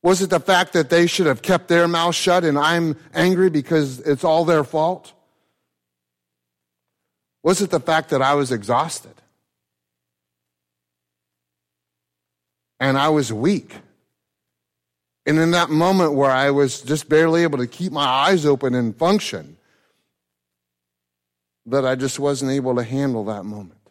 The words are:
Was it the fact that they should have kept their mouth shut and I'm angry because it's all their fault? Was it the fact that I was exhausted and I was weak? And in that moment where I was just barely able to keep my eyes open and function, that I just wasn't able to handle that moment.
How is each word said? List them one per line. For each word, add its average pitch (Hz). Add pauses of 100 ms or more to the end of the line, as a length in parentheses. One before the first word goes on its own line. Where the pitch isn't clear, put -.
Was 180
it 190
the 170
fact 185
that 160
they 170
should 175
have 135
kept 180
their 170
mouth 170
shut 180
and 147
I'm 160 (160)
angry 180
because 147
it's 143
all 165
their 156
fault? 165 (2250)
Was 185
it 196
the 165
fact 160
that 135
I 135
was 139
exhausted 123 (3750)
and 135
I 143
was 143
weak? 143 (1500)
And 151
in 165
that 170
moment 170
where 139
I 135
was 139
just -
barely 160
able 160
to 123
keep -
my 143
eyes 147
open 135
and 117
function, 160 (2000)
that 131
I 127
just 131
wasn't 139
able 127
to 123
handle 127
that 104
moment. 104 (120)